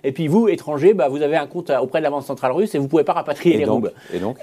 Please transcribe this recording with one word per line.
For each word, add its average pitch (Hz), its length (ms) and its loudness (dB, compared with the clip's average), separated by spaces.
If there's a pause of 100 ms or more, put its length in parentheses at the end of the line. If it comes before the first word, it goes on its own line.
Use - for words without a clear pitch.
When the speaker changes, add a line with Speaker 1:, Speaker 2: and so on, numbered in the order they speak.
Speaker 1:
et 139 80 -2
puis 156 160 -4
vous, 208 220 4
étrangers, 156 440 2
bah, 165 140 2
vous 139 140 -2
avez 151 160 0
un 143 100 -2
compte, 170 220 -10
euh, 135 100 2
auprès 131 200 -2
de 156 40 -4
la 147 60 0
Banque 143 140 -4
centrale 131 280 -4
russe 190 240 -2
et - 20 0
vous 139 120 -2
pouvez 156 160 2
pas 180 80 0
rapatrier 160 420 0
Speaker 2:
Et 143 40 0
Speaker 1:
les 147 60 0
Speaker 2:
donc, - 100 0
Speaker 1:
roubles. - 180 -4 (200)
Speaker 2:
et 87 60 -4
donc ? 110 240 -6